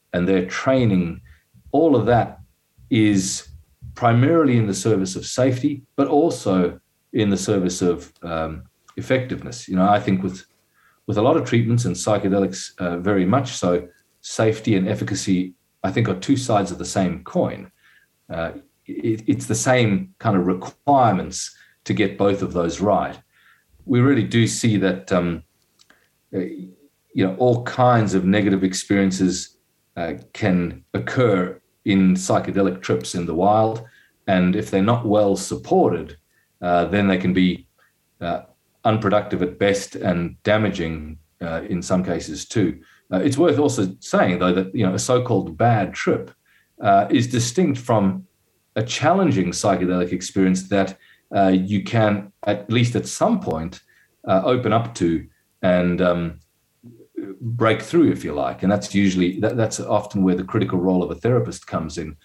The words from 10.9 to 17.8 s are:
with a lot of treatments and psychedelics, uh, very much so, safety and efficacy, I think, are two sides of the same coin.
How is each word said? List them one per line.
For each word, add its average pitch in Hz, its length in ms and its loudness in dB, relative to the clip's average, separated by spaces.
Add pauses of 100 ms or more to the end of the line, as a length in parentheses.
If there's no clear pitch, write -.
with 104 120 -2
a 104 40 2
lot 143 140 4
of 151 80 0
treatments 117 400 0
and 90 100 -4
psychedelics, 98 840 -2
uh, 87 200 -4
very 95 280 0
much 120 260 0
so, 90 340 -2 (360)
safety 110 540 0
and 92 120 0
efficacy, 92 640 -2 (320)
I 92 60 -4
think, 113 180 2
are 95 60 0
two 135 220 0
sides 101 340 0
of 87 80 -8
the 87 60 -8
same 92 400 -2
coin. 73 460 -4 (580)